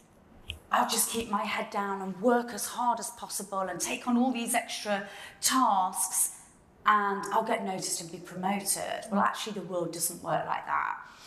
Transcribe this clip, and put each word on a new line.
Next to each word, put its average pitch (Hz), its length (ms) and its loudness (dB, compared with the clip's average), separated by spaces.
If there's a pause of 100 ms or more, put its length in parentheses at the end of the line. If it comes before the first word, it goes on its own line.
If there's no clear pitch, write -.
(720)
"I'll 226 180 4
just 214 220 2
keep 226 200 -2
my 208 140 0
head 208 260 -4
down 202 300 -2
and 190 200 -6
work 240 340 4
as 208 120 -4
hard 233 340 0
as 202 100 -8
possible 196 500 -6
and 180 200 -2
take - 260 -4
on 240 100 6
all 254 140 6
these 233 240 0
extra 208 540 -2 (320)
tasks 208 960 2 (500)
and 202 460 4
I'll 226 220 2
get 202 100 0
noticed 190 360 -2
and 165 120 -10
be 180 60 -8
promoted." 185 920 -2
Well, 202 100 4
actually, - 340 0
the 180 180 -6
world 170 200 0
doesn't 170 300 -4
work 160 240 0
like - 200 -4
that. - 300 0 (300)